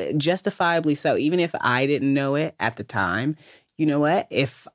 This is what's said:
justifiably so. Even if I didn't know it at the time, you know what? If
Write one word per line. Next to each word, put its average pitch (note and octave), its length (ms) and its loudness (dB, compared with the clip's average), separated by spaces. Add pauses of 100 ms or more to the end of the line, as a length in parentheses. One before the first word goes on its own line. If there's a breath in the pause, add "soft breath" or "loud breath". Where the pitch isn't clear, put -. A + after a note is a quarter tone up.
(160)
justifiably E3+ 760 0
so. C#3+ 220 0
Even D#3 240 2
if E3+ 200 -2
I B2 260 2
didn't C#3 280 0
know C#3 220 0
it D#3 240 -2
at A#2 160 -2
the A2 80 -10
time, A2 520 -2 (400 loud breath)
you D#3 100 0
know D3 120 2
what? D#3+ 320 2
If - 440 -4